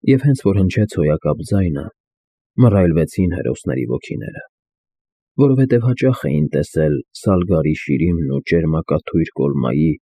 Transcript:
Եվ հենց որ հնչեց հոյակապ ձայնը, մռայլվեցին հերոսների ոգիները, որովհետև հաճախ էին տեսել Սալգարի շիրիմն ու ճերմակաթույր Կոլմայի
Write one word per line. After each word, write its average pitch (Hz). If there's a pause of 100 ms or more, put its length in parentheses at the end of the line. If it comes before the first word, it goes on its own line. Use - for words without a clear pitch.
Եվ 131
հենց 139
որ 98
հնչեց 95
հոյակապ 76
ձայնը, 87 (720)
մռայլվեցին 90
հերոսների 64
ոգիները, - (960)
որովհետև 131
հաճախ 127
էին 73
տեսել 76 (160)
Սալգարի 87
շիրիմն 78
ու 71
ճերմակաթույր 80
Կոլմայի 71 (140)